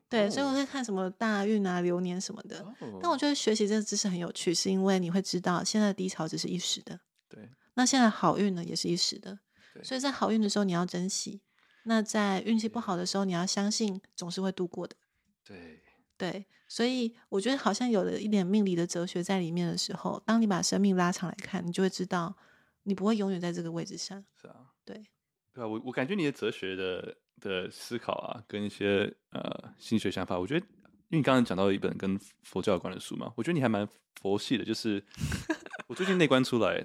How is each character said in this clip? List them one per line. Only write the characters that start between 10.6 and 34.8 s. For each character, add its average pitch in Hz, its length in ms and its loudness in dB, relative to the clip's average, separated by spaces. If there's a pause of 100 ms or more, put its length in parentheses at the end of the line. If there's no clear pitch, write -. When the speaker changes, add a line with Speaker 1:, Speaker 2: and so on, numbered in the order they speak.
Speaker 1:
你 185 80 2
要 175 120 2
珍 180 240 -2
惜， 196 320 -6 (440)
那 220 180 2
在 202 380 0
运 220 180 2
气 220 100 -2
不 226 120 -6
好 190 160 -2
的 180 100 -2
时 196 100 -2
候， 196 80 2
Speaker 2:
对。 196 40 0
Speaker 1:
你 185 40 0
要 175 140 0
相 202 240 0
信 202 300 0 (160)
总 175 120 -8
是 180 120 -4
会 190 100 0
度 180 160 -2
过 175 180 -8
的。 - 120 -12 (480)
Speaker 2:
对。 87 360 -18 (360)
Speaker 1:
对， 190 280 -4 (220)
所 - 180 -2
以 247 300 0 (140)
我 196 120 0
觉 208 80 0
得 269 80 2
好 214 160 2
像 247 160 0
有 208 140 4
了 180 160 0
一 202 80 -4
点 208 180 4
命 202 200 4
理 185 100 2
的 170 100 2
哲 175 220 -2
学 180 160 -2
在 190 160 0
里 165 140 -2
面 175 160 0
的 175 100 -2
时 196 160 -4
候， - 320 -4
当 226 160 4
你 220 60 4
把 175 120 2
生 185 200 2
命 196 160 6
拉 180 160 4
长 175 160 -4
来 - 80 -8
看， 180 280 -6
你 175 60 -4
就 180 100 -2
会 190 80 4
知 180 160 -6
道 180 320 -4 (460)
你 202 100 -2
不 190 140 -2
会 226 80 4
永 196 160 0
远 180 100 -2
在 175 120 -2
这 175 100 -4
个 165 80 -6
位 165 140 -4
置 - 120 -12
上。 196 280 -12 (160)
Speaker 2:
是 - 80 -20
啊。 131 240 -20 (120)
Speaker 1:
对。 208 220 -16 (460)
Speaker 2:
对 123 100 -12
啊， 110 60 -4
我， 110 160 -4
我 127 80 -6
感 131 140 0
觉 202 100 -2
你 170 80 0
的 139 80 0
哲 110 180 -2
学 95 240 -6
的 92 420 -6 (240)
的 95 300 -4
思 - 280 -8
考 - 140 -4
啊， - 340 -8
跟 104 160 -6
一 104 60 -4
些， 101 440 2 (180)
呃， - 480 -8
心 - 180 -2
理 101 40 2
学 98 100 0
想 92 140 -2
法， 90 140 -2
我 90 80 -2
觉 143 120 0
得， - 80 -8 (420)
因 - 40 -12
为 165 60 2
你 139 40 4
刚 131 120 6
刚 123 100 6
讲 90 120 0
到 98 160 6
一 101 60 2
本 - 180 -2
跟 98 220 -2 (240)
佛 - 180 -6
教 98 140 2
有 87 40 2
关 90 140 -8
的 - 80 -10
书 - 160 -10
嘛， 113 200 -8
我 175 60 -4
觉 165 80 -2
得 180 40 2
你 147 60 2
还 127 80 4
蛮 104 200 0 (320)
佛 98 180 0
系 120 200 0
的， - 60 -4
就 110 100 -2
是 104 280 -2 (420)